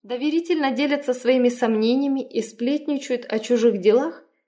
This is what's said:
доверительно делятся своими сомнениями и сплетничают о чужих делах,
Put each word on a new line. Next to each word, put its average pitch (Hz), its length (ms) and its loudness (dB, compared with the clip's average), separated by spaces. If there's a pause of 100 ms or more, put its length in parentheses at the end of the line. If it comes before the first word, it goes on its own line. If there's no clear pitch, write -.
доверительно 294 680 -2
делятся 277 420 0
своими 247 360 2
сомнениями 240 720 0
и - 200 -6
сплетничают 269 880 -4
о 220 120 -2
чужих 220 400 2
делах, 233 420 2 (260)